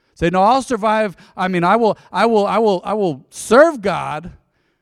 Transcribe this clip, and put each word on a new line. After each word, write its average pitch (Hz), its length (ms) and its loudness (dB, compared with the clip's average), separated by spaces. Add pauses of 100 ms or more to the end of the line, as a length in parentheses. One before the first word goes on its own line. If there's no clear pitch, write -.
(140)
Say, 170 160 -2
No, 185 140 2
I'll 254 180 2
survive. 214 560 -2 (180)
I 185 120 -4
mean, 180 160 -2
I 190 140 2
will, 220 200 0 (140)
I 202 160 0
will, 208 180 2
I 190 140 -2
will, 208 240 0
I 190 100 -6
will 185 380 -4
serve 285 500 4
God 156 520 -8 (480)